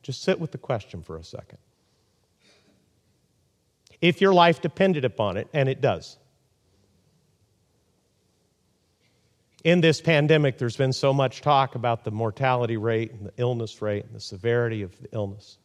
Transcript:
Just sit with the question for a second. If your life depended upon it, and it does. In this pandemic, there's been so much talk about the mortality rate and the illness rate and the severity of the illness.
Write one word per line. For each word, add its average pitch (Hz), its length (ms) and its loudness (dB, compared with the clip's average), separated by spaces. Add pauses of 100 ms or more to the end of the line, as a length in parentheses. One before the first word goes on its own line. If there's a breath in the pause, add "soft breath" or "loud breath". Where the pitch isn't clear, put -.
Just - 200 -10
sit 190 180 0
with 160 120 -8
the - 60 -12
question 101 440 -8
for 80 160 -14
a 82 60 -16
second. - 340 -18 (2500 soft breath)
If 170 220 2
your 196 100 6
life 170 300 6
depended 175 420 0
upon 104 320 -2
it, - 160 -6
and 139 160 2
it 131 140 -4
does. 98 340 -2 (3500)
In 175 160 6
this 160 200 4
pandemic, 151 580 4
there's 120 180 -4
been 131 160 0
so 135 200 0
much 135 280 0
talk 135 360 2
about 117 260 -2
the 117 80 -6
mortality 113 680 -2
rate 113 360 -2
and 101 140 -14
the - 100 -14
illness 120 440 -4
rate 104 240 -4
and - 80 -20
the 110 80 -16
severity 113 600 -2
of 90 180 -14
the - 120 -18
illness. 104 520 -10